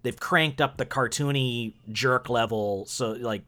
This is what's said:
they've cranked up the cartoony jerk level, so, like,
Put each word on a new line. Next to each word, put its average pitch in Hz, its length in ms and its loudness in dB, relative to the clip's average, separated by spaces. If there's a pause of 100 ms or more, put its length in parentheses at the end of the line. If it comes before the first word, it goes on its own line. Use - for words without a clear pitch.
they've 123 160 -4
cranked 160 400 2
up 135 160 2
the 123 100 -2
cartoony 127 880 0 (200)
jerk 127 360 2
level, 110 580 0
so, 117 260 -2
like, 110 340 -4